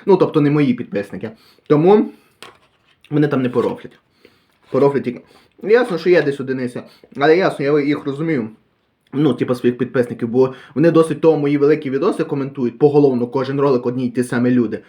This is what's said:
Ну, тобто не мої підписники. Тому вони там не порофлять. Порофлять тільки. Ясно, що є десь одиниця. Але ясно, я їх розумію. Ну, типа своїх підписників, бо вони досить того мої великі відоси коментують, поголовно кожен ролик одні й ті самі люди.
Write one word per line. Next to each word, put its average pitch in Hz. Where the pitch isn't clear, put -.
Ну, 190
тобто 156
не 147
мої 143
підписники. 101
Тому 175
вони 147
там 135
не 127
порофлять. 120
Порофлять 139
тільки. 123
Ясно, 220
що 180
є 170
десь 143
одиниця. 127
Але 156
ясно, 160
я 147
їх 143
розумію. 139
Ну, 135
типа 127
своїх 123
підписників, 120
бо 131
вони 160
досить 160
того 160
мої 143
великі 143
відоси 151
коментують, 135
поголовно 139
кожен 135
ролик 139
одні 123
й 120
ті 123
самі 123
люди. 113